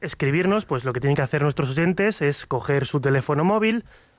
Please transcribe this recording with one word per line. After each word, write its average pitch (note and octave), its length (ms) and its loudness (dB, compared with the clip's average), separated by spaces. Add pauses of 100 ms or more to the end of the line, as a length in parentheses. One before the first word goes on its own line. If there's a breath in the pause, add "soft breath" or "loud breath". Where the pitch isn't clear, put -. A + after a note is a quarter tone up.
escribirnos, F3 640 0
pues B2+ 200 -4
lo B2+ 80 -2
que B2 60 -4
tienen C#3 160 2
que D3 60 0
hacer C#3+ 220 0
nuestros C#3+ 280 0
oyentes F3+ 500 0
es C#3+ 240 -2
coger C3+ 400 0
su D3 140 -2
teléfono C#3 440 0
móvil, A3 400 2 (360 soft breath)